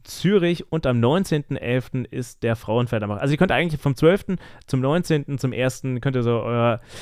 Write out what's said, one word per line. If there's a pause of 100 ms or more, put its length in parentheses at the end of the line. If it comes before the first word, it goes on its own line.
Zürich
und
am
neunzehnten
elften
ist
der
Frauenfeldermarathon.
Also
ihr
könnt
eigentlich
vom
zwölften (280)
zum
neunzehnten,
zum
ersten,
könnt
ihr
so
euer, (220)